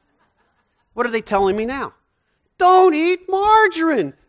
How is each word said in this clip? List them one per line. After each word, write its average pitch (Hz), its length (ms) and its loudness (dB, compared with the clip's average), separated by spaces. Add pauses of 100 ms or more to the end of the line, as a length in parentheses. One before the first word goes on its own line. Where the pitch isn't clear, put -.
(920)
What 240 120 -4
are 233 60 -6
they 226 100 -6
telling 196 340 -2
me 220 100 -6
now? 254 280 -10 (640)
"Don't 370 360 4
eat 349 360 -4
margarine 359 880 0 (140)